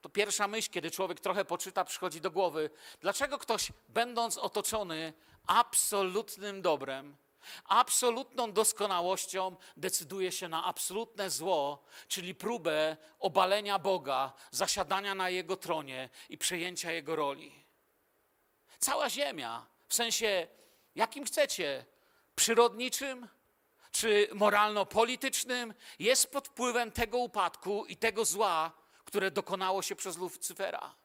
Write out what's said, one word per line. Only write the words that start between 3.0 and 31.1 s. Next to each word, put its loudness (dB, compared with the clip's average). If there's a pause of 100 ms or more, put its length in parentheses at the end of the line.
ktoś, -2 (180)
będąc 0
otoczony -4 (340)
absolutnym 0
dobrem, 0 (500)
absolutną 2
doskonałością, 2 (220)
decyduje -2
się -6
na -4
absolutne -4
zło, 0 (240)
czyli -6
próbę 0 (220)
obalenia 4
Boga, 0 (180)
zasiadania 0
na 0
Jego -2
tronie -6 (200)
i -12
przejęcia -4
Jego -4
roli. -4 (1120)
Cała 0
ziemia, -4 (220)
w -2
sensie 0 (480)
jakim 0
chcecie, 0 (500)
przyrodniczym 2 (640)
czy 4
moralno-politycznym, 2 (260)
jest 4
pod -4
wpływem 0
tego 0
upadku -2
i -12
tego 0
zła, 2 (340)
które 0
dokonało -2
się -6
przez -8
Lucyfera. -8